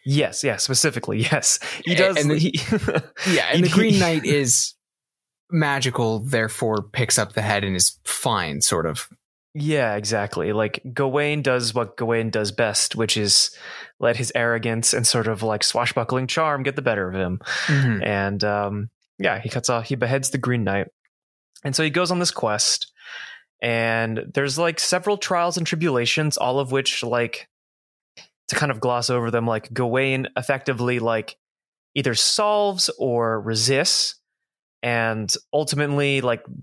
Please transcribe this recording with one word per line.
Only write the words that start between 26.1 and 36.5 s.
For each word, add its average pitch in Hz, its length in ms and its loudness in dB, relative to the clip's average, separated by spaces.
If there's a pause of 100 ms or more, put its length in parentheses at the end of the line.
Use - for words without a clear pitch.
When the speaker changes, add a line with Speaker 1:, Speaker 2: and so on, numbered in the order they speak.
Speaker 1:
all 127 200 2
of 131 140 -2
which, 135 300 -2
like, 120 440 -2 (1040)
to - 80 -4
kind 143 160 0
of 113 80 -4
gloss 123 300 0
over 120 200 0
them, 117 160 0
like, 110 240 -2
Gawain 131 640 0
effectively, 123 640 -2
like, 113 380 -2 (580)
either 131 200 0
solves 208 720 2 (100)
or 117 400 0
resists. 113 760 0 (720)
And 113 480 0 (200)
ultimately, 143 720 0
like, 120 200 0 (200)